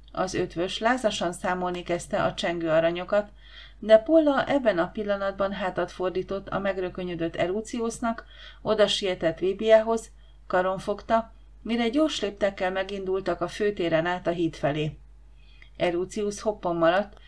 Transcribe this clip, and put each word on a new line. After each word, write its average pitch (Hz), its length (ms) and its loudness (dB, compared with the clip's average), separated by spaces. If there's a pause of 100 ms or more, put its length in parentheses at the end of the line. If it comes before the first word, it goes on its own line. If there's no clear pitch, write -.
(120)
Az 185 220 -2
ötvös 180 460 -2
lázasan 220 540 0
számolni 180 500 -4
kezdte 175 400 -4
a 180 100 0
csengő 170 360 -4
aranyokat, 175 600 2 (500)
de 220 180 8
Polla 294 500 4
ebben 240 300 2
a 175 120 0
pillanatban 196 640 -2
hátat 180 400 -4
fordított 185 580 -4
a - 100 -2
megrökönyödött 180 760 -4
Eruciusnak, 226 880 -2 (360)
odasietett 196 800 2
Vibiához, 220 720 4 (360)
karon 190 320 0
fogta, 226 540 -2 (280)
mire 226 280 0
gyors 302 320 2
léptekkel 202 500 -2
megindultak 190 680 -2
a 175 60 -2
főtéren 175 580 0
át 180 220 -2
a 175 40 2
híd 170 240 -2
felé. 151 420 -2 (800)
Erucius 190 640 -2
hoppon 208 340 -2
maradt, 175 420 2 (100)